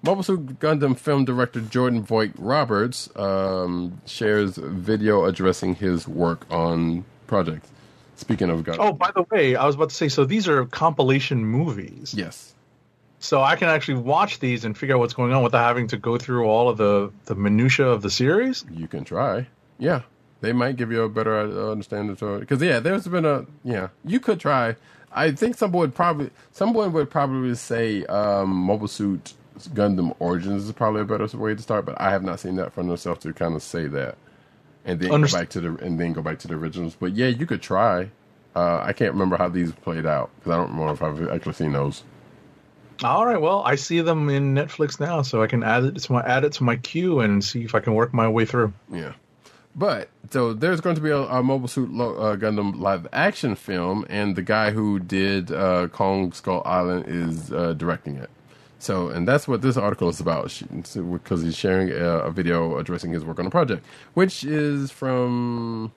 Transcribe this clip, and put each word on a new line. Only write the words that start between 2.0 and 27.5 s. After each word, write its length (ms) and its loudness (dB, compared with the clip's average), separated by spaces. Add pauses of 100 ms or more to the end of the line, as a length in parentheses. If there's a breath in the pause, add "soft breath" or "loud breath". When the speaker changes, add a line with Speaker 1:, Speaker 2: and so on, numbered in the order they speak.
Speaker 1:
Voigt 340 2
Roberts, 800 0
um, 880 -2
shares 520 0
video 680 2
addressing 500 2
his 320 0
work 420 0
on 540 0 (240)
projects. 420 -2 (460 loud breath)
Speaking 340 -2
of 140 0
Gundam. 160 -4
Speaker 2:
Oh, 140 4
by 200 0
the 180 2
way, 240 4
I 100 2
was 100 4
about 140 0
to 60 -12
say, 140 0
so 160 4
these 220 0
are 180 4
compilation 800 2
movies. 720 -4
Speaker 1:
Yes. 380 -10 (680)
Speaker 2:
So 220 2
I 160 6
can 120 2
actually 300 2
watch 400 0
these 260 -2
and 120 -4
figure 180 0
out 40 4
what's 140 2
going 200 0
on 100 4
without 220 4
having 220 2
to 100 -4
go 200 0
through 280 0
all 240 6
of 80 0
the, 340 4 (140)
the 100 -4
minutia 520 4
of 140 2
the 80 -2
series? 640 0
Speaker 1:
You 160 -10
can 160 -8
try. 440 -2 (300)
Yeah. 240 0 (400)
They 120 -2
might 240 0
give 140 -4
you 100 0
a 80 2
better, 280 0
uh, 340 -2
understanding 440 -6
to 200 -6
it. 120 -10
'Cause, 140 0
yeah, 180 2
there's 280 -2
been 180 0
a, 200 0 (200)
yeah, 240 -2 (160)
you 160 0
could 180 0
try. 380 2 (340 loud breath)
I 200 2
think 260 0
someone 240 2
would 140 0
probably, 340 0 (240 soft breath)
someone 400 2
would 160 2
probably 460 0